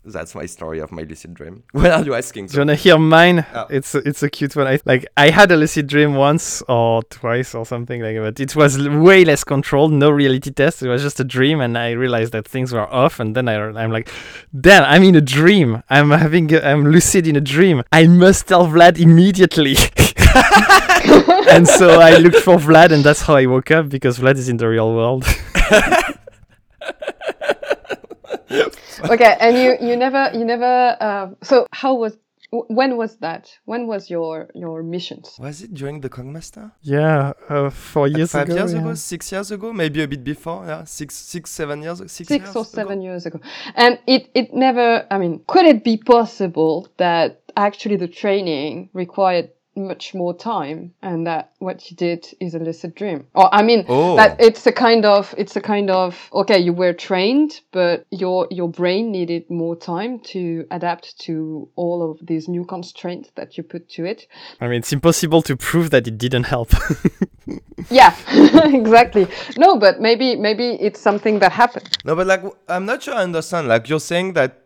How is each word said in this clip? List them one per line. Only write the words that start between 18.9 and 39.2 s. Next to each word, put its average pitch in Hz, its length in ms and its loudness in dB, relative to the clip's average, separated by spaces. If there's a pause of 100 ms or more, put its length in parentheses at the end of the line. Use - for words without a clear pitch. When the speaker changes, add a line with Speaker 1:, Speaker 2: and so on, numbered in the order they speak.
Speaker 2:
immediately." 165 840 4
<laughs> - 40 4 (1700)
And 170 120 6
so 165 340 8
I 165 160 10
looked 175 300 6
for 180 100 8
Vlad, 160 340 6
and 147 120 2
that's 147 180 4
how 156 140 2
I 131 100 4
woke 131 260 -2
up, 160 180 0
because 127 300 -4
Vlad 131 180 2
is 127 120 -6
in 120 80 -4
the 117 100 -4
real 113 260 -2
world. 123 360 -2
<laughs> - 60 0 (3750)
Speaker 3:
Okay, 226 360 4
and 233 180 4
you, 254 320 0
you 240 60 0
never, 262 380 -2
you 233 120 -6
never, 247 540 0
uh, 202 300 -6 (140)
so 247 280 0
how 269 240 -4
was, 220 220 -8 (340)
w-, 233 140 -8 (100)
when 254 220 -2
was 220 200 -10
that? - 340 -14 (140)
When 233 220 -10
was 202 220 -12
your, 160 460 -10
your 165 280 -14
missions? - 560 -14
Speaker 1:
Was 147 220 -16
it 220 120 -20
during 143 280 -14
the 131 80 -12
Kongmaster? 151 600 -20 (100)
Speaker 2:
Yeah, 147 520 -2 (160)
uh, 143 200 -4
four - 380 -4
Speaker 1:
Like 151 100 -2
Speaker 2:
years 165 140 -4
Speaker 1:
five 143 180 -4
Speaker 2:
ago, 170 60 -4
Speaker 1:
years 180 180 -4 (580)